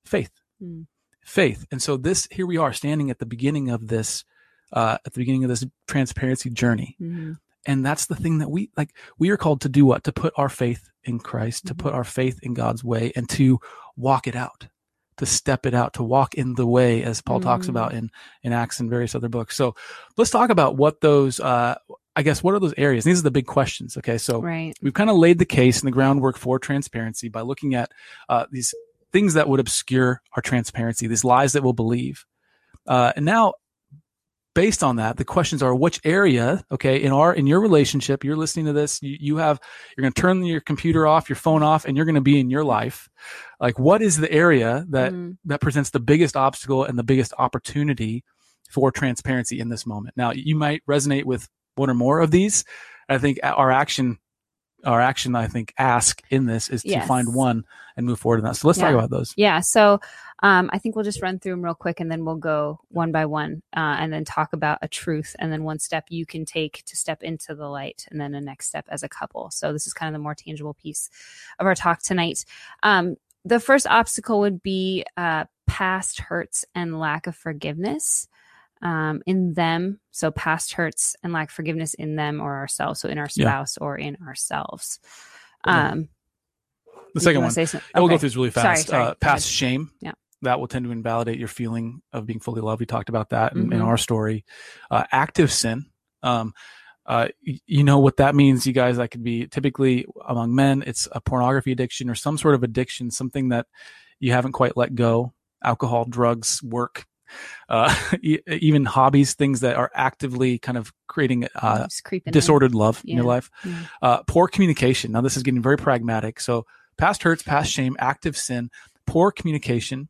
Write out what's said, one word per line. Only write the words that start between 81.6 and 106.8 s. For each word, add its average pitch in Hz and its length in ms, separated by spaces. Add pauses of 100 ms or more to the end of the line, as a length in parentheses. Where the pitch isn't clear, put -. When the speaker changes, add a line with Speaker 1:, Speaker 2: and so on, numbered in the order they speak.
Speaker 2:
in 151 200
them 147 240
or 143 160
ourselves. 139 460
So - 80
in - 80
our 147 180
Speaker 1:
Yeah. 139 120
Speaker 2:
spouse 139 300
or 143 200
in 147 180 (100)
ourselves. - 720 (680)
Speaker 1:
Yeah. 160 240
Speaker 2:
Um, 151 200 (760)
Speaker 1:
The - 340
Speaker 2:
did - 40
Speaker 1:
second 175 100
Speaker 2:
you 143 60
wanna 123 80
Speaker 1:
one. 117 40
Speaker 2:
say 165 140
some-, - 160 (120)
Speaker 1:
And 180 100
we'll 180 60
go 170 40
Speaker 2:
okay. 160 80
Speaker 1:
through 143 80
this 113 80
really 127 140
Speaker 2:
Sorry, 165 260
Speaker 1:
fast. 156 100
Speaker 2:
sorry. 135 160
Speaker 1:
Uh, 120 60
Speaker 2:
Go - 60
Speaker 1:
past 143 320
Speaker 2:
ahead. - 60
Speaker 1:
shame. 135 460
Speaker 2:
Yeah. 165 140 (300)
Speaker 1:
That 131 180
will 123 80
tend 127 160
to 120 60
invalidate 117 460
your 117 120
feeling 117 520 (120)
of 113 120
being 110 140
fully 113 220
loved. 110 180
We 117 60
talked 113 240
about 113 220
that 113 220
in, 117 100
in 113 60
Speaker 2:
Mm-hmm. 117 120
Speaker 1:
our 113 160
story. 110 480 (440)
Uh, - 220
active 147 400
sin. 117 360 (360)
Um, 113 300 (520)
uh, 117 220 (180)
y-, 135 200
you 143 180
know 139 160
what 135 180
that 139 160
means, 135 320
you 135 60
guys. 123 240
That 120 160
could 117 120
be 117 240
typically 135 580 (200)
among 120 300
men, 139 320
it's - 240
a - 80
pornography 127 540
addiction 123 360
or 117 60
some 147 220
sort 147 180
of 123 80
addiction, 123 480
something 131 380
that 120 180 (540)
you 127 100
haven't 127 220
quite 123 240
let 123 180
go. 120 380 (280)
Alcohol, 120 440
drugs, 120 580
work, 120 420 (640)